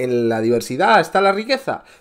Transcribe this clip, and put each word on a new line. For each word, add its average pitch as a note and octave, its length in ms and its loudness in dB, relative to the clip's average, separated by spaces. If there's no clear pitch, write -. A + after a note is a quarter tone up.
en B2 280 0
la A2+ 140 0
diversidad B2+ 580 2
está E3 220 -2
la G3 100 2
riqueza. G#3+ 500 -6